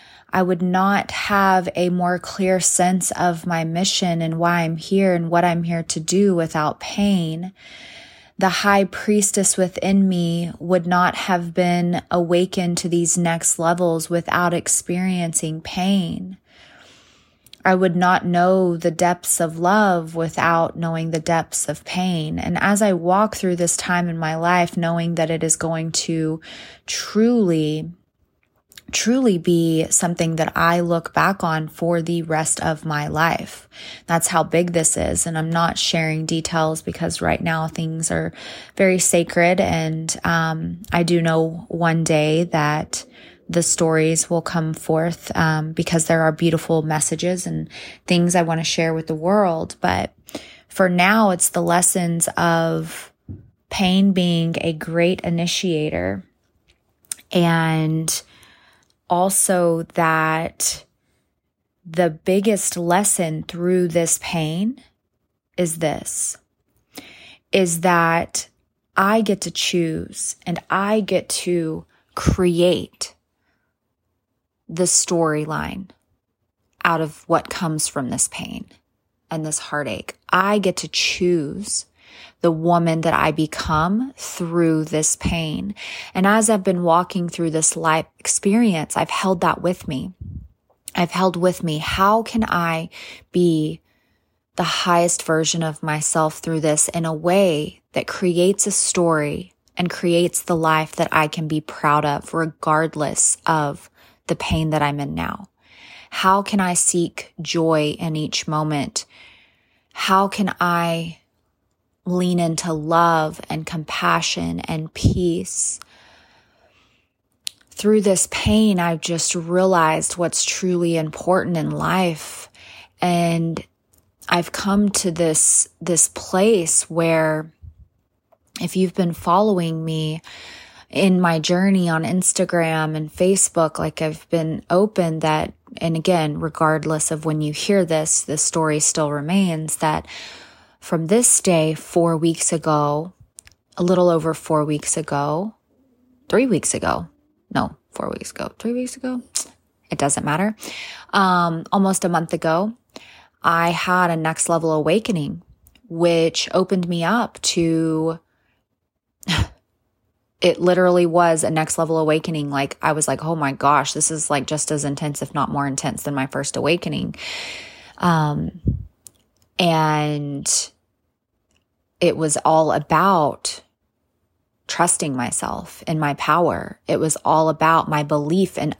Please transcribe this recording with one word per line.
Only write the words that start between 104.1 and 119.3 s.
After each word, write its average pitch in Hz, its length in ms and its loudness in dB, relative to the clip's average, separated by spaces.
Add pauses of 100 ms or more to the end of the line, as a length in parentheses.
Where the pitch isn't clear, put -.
the 175 80 0
pain 160 360 -2
that 151 100 0
I'm 143 180 -2
in 139 140 -6
now? - 360 -6 (600)
How 190 320 2
can 202 180 0
I 185 140 0
seek - 640 -2
joy 160 600 0
in 160 160 -4
each - 320 -4
moment? 156 580 -2 (880)
How 190 340 2
can 196 320 -2
I 170 600 -2 (880)
lean 180 340 0
into 165 340 -2
love 160 640 2 (120)
and 156 160 -6
compassion 170 920 -2
and 160 300 -8
peace? - 880 -2 (1900)
Through 214 320 2
this 185 300 2
pain, 214 480 2
I've 170 220 0
just 170 340 -2